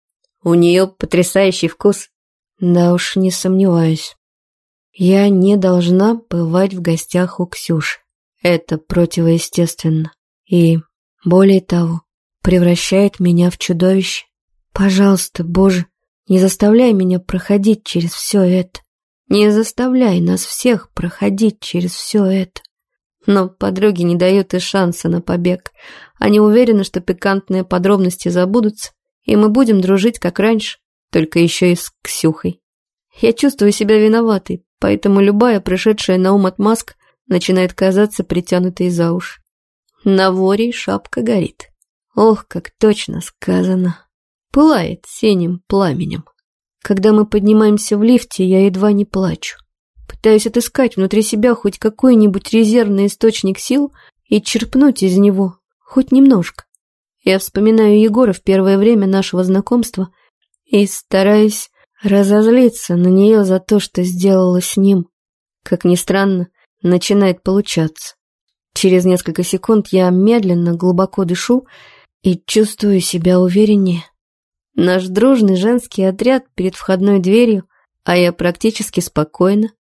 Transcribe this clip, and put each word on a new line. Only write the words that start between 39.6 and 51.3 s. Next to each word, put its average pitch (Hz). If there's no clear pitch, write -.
На 190
воре 196
шапка -
горит. 220
Ох, 214
как -
точно 208
сказано. 185
Пылает 277
синим 180
пламенем. 170
Когда 202
мы 214
поднимаемся 214
в 208
лифте, 233
я 190
едва 196
не 208
плачу. 185
Пытаюсь 214
отыскать 240
внутри 190
себя 220